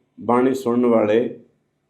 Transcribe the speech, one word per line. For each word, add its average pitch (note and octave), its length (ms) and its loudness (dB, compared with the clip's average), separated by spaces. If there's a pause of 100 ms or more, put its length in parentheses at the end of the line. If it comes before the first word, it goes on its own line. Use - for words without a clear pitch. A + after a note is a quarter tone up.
(200)
ਬਾਣੀ B2 340 0
ਸੁਣਨ A#2+ 320 -2
ਵਾਲੇ A2+ 540 0 (500)